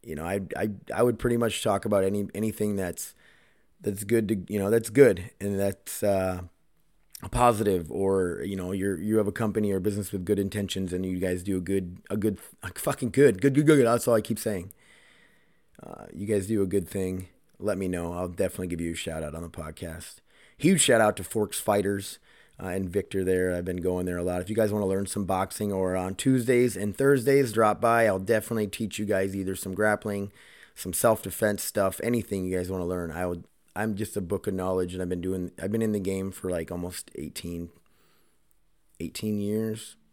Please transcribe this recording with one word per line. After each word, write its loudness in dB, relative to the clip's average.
You -10
know, -8
I, -2
I, -2
I 2
would 2
pretty 2
much 0
talk 2
about 4
any, 0
anything -2
that's, -6
that's -4
good 2
to, -2
you 0
know, 2
that's 2
good 6
and -2
that's, -2
uh, 2
positive, 4
or, 0
you -6
know, -4
you're, -2
you 2
have 4
a -2
company 0
or 0
business -2
with -4
good 2
intentions -2
and -2
you -2
guys -2
do -2
a 0
good, -2
a -2
good, 0
a -8
fucking -4
good, 6
good, 4
good, 4
good, 8
good. 6
That's 2
all 4
I 6
keep -4
saying. -4
Uh, -16
you -8
guys 2
do 2
a 2
good 0
thing. -4
Let -2
me -2
know. -2
I'll -4
definitely -2
give -4
you -2
a -6
shout -6
out -8
on -8
the -10
podcast. -12
Huge 4
shout 6
out 6
to -8
Forks -2
Fighters, 0
uh, -8
and -4
Victor -2
there. 2
I've -4
been -4
going 0
there -2
a -2
lot. -2
If -8
you 0
guys 2
wanna 0
learn 0
some -4
boxing, -2
or 0
on -2
Tuesdays 2
and -4
Thursdays, 4
drop 4
by. 4
I'll 2
definitely 0
teach -6
you -4
guys 0
either -2
some -6
grappling, 0
some -8
self-defense 2
stuff, 0
anything -2
you -2
guys -4
wanna -4
learn. -4
I -4
would, -4
I'm -2
just -6
a -4
book -4
of -2
knowledge, -2
and -4
I've -4
been -2
doing, -4
I've -4
been 0
in 0
the 0
game -4
for, -6
like, -4
almost -8
eighteen, -10
eighteen -4
years. -4